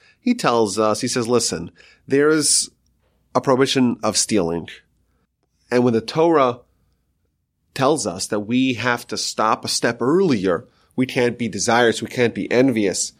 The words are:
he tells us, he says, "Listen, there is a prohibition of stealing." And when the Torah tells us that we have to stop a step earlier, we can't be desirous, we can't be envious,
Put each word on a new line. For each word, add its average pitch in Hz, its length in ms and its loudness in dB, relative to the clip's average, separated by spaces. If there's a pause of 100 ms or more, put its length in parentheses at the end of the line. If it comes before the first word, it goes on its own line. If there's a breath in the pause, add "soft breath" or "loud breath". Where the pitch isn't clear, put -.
(200 soft breath)
he 240 160 0
tells 117 420 0
us, 107 220 2
he 127 80 -4
says, 120 200 -2
"Listen, 101 440 -2 (340 soft breath)
there 143 240 2
is 156 400 0 (640)
a 127 60 2
prohibition 131 640 2
of 107 140 -2
stealing." 85 500 -2 (1040)
And 123 140 4
when 123 80 2
the 110 80 2
Torah 151 580 2 (1160)
tells 139 320 0
us 92 220 -8
that 104 140 -4
we 123 320 -2
have 120 340 -4
to 104 100 -10
stop 110 460 -2
a - 60 -8
step 120 320 -2
earlier, 123 640 0 (300 soft breath)
we 127 80 0
can't 123 340 0
be 120 80 -4
desirous, 113 540 2
we 107 80 -10
can't 120 260 0
be 95 160 -6
envious, 110 680 2